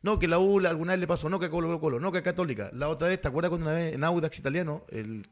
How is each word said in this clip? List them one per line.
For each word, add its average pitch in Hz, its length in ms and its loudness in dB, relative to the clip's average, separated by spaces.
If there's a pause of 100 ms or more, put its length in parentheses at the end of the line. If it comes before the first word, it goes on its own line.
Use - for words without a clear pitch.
no, 202 160 2
que 165 100 2
la 170 120 4
U 196 200 6
la, 180 120 4
alguna 170 220 0
vez 185 60 0
le 175 60 0
pasó, 160 240 -2
no, 190 100 0
que 175 100 -2
Colo 165 300 0
Colo, 143 200 0
no, 185 120 -2
que 180 120 0
Católica. 156 500 -2
La 143 160 -2
otra 160 180 0
vez, 185 140 0
¿te 151 60 -4
acuerdas 160 220 0
cuando 160 180 -2
una 156 80 0
vez 165 180 -2
en 135 100 -2
Audax 165 360 0
Italiano, 156 500 -2
el, 110 320 -8 (100)